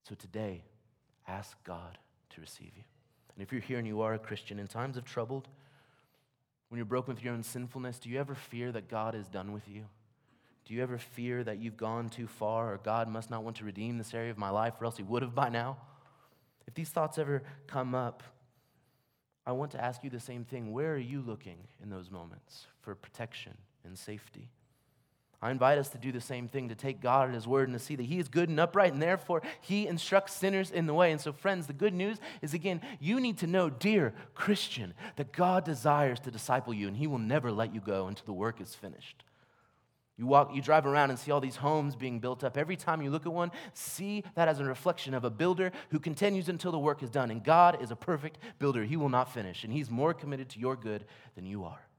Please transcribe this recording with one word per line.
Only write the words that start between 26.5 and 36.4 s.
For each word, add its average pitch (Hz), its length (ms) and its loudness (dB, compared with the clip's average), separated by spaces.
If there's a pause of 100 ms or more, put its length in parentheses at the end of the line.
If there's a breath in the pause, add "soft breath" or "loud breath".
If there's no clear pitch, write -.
to 143 80 -6
take 123 240 -4
God 131 280 6
at 123 60 -2
his 113 140 -4
word 135 200 4
and 123 80 -4
to 117 80 -6
see 151 120 -6
that 127 80 -4
he 165 160 -2
is 151 80 -2
good 170 200 4
and 156 120 2
upright, 175 320 6
and 139 100 0
therefore 175 400 2 (180 loud breath)
he 208 280 0
instructs 196 440 4
sinners 190 380 2
in 170 160 0
the 151 80 2
way. 175 160 8
And 151 100 0
so, 147 120 -4
friends, 180 340 0
the 139 60 -8
good 185 200 2
news 196 280 0 (200 loud breath)
is, 147 140 -4
again, 175 260 0 (200 loud breath)
you 196 180 2
need 247 200 0
to 170 100 0
know, 180 200 4
dear 147 460 4 (220 loud breath)
Christian, 117 580 0 (220 loud breath)
that 143 160 -6
God 180 320 4
desires 143 560 4
to 127 100 -8
disciple 123 420 0